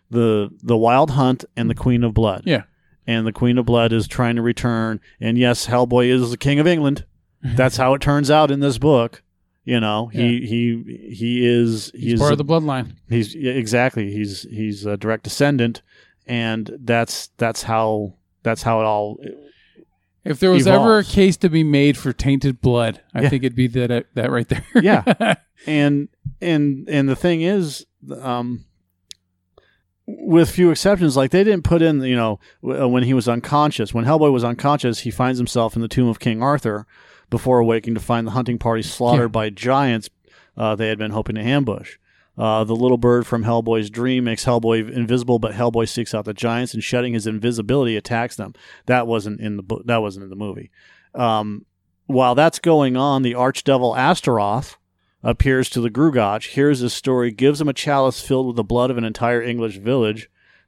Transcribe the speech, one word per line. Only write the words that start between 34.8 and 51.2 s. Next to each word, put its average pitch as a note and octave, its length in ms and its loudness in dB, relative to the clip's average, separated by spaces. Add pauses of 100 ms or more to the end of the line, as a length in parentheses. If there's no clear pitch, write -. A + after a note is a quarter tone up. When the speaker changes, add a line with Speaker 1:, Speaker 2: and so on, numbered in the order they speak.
Speaker 1:
he A#2+ 120 -6
finds B2+ 280 0
himself A#2 360 -2
in A#2 60 -2
the A2+ 60 -4
tomb B2 200 2
of A2+ 120 -2
King A2+ 240 -2
Arthur A#2 420 -2 (460)
before B2 280 2
awaking A2+ 360 2
to A2 40 -4
find A#2 280 -2
the A2 40 -6
hunting A#2+ 280 -4
party A2+ 240 -2
slaughtered A#2+ 460 0
Speaker 2:
Yeah. A2+ 100 -2
Speaker 1:
by G#2+ 100 -2
giants, A#2+ 600 0 (460)
uh, A2 200 -2
they A2 140 -2
had A2 100 -4
been G#2+ 120 -6
hoping G#2+ 240 -6
to A2 60 -6
ambush. B2 560 -2 (400)
Uh, A2 280 2
the A2+ 100 -2
little B2 220 2
bird A#2+ 280 2
from A2+ 200 -4
Hellboy's A2+ 440 0
dream B2 360 -2
makes A2+ 200 -4
Hellboy A2+ 460 0
invisible, A#2+ 480 0
but A2 160 -4
Hellboy A#2 340 0
seeks - 240 -6
out G#2 120 -6
the G#2+ 80 -8
giants A#2 420 -4
and, A2 80 -6
shedding B2 300 -4
his A2 120 -4
invisibility, A2+ 720 -2
attacks A#2 400 -6
them. G2 180 -12 (320)
That B2 220 0
wasn't G#2+ 320 -4
in G#2+ 180 -6
the G2 60 -10
bo-, G2+ 220 -8
that A#2 160 0
wasn't G2 240 -8
in F#2+ 40 -18
the F#2+ 60 -16
movie. G2+ 340 -10 (460)
Um, G#2+ 500 -2 (400)